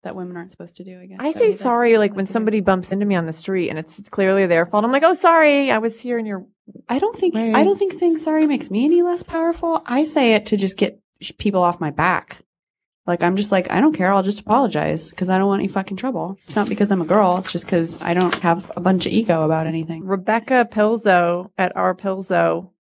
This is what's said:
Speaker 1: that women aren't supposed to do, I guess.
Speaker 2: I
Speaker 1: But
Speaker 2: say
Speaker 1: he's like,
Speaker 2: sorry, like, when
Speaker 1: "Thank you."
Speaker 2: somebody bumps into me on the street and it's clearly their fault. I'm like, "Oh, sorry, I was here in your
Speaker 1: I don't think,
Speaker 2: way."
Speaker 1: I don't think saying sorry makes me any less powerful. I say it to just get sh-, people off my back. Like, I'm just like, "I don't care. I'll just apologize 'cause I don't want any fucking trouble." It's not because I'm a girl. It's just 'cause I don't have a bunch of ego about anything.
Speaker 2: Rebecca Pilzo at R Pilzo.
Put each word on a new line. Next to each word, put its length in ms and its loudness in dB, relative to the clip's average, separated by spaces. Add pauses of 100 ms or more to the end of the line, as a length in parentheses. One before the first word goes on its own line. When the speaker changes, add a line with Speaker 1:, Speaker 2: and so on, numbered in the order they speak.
Speaker 1:
that 140 -12
women 200 -12
aren't 140 -16
supposed 260 -20
to 80 -20
do, 160 -20
I 60 -20
guess. 140 -20
Speaker 2:
I 100 -4
Speaker 1:
But 40 -4
Speaker 2:
say 120 2
Speaker 1:
he's 80 4
like, 80 -8
Speaker 2:
sorry, 360 4
like, 140 2
when 140 -4
Speaker 1:
"Thank 40 -10
you." 20 -12
Speaker 2:
somebody 280 0
bumps 300 0
into 160 -2
me 80 2
on 120 0
the 60 -8
street 380 -4
and 80 -6
it's 220 -14 (100)
clearly 360 2
their 200 4
fault. 180 0
I'm 80 0
like, 120 2
"Oh, 80 6
sorry, 580 4
I 80 2
was 220 -4
here 180 -4
in 80 -4
your 200 -8 (420)
Speaker 1:
I 100 -2
don't 180 -2
think, 180 0
Speaker 2:
way." 180 0
Speaker 1:
I 120 6
don't 140 2
think 140 -2
saying 240 0
sorry 300 0
makes 240 -2
me 140 0
any 180 4
less 200 -2
powerful. 640 -2
I 180 0
say 300 2
it 120 0
to 100 0
just 200 -2
get 240 -2 (200)
sh-, 180 -14
people 240 0
off 180 0
my 100 -4
back. 480 -2 (680)
Like, 200 -2
I'm 120 2
just 140 -2
like, 200 0
"I 100 0
don't 140 4
care. 180 0
I'll 100 2
just 180 -4
apologize 720 -2
'cause 160 -6
I 80 2
don't 120 2
want 120 0
any 80 -4
fucking 280 -6
trouble." 480 -6
It's 120 -14
not 120 0
because 240 0
I'm 100 0
a 20 -2
girl. 320 2
It's 140 -8
just 160 -6
'cause 340 -2
I 140 -4
don't 280 2
have 340 0
a 40 -8
bunch 260 0
of 60 -4
ego 300 0
about 240 0
anything. 380 -6
Speaker 2:
Rebecca 680 0
Pilzo 880 2
at 180 -2
R 200 0
Pilzo. 760 -2 (100)